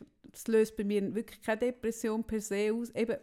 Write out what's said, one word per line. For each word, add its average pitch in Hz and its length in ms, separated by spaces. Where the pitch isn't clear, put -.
das - 160
löst 220 300
bei 208 80
mir 202 300
wirklich 226 260
keine 220 200
Depression 226 640
per 220 200
se 208 300
aus, 233 180
eben 226 320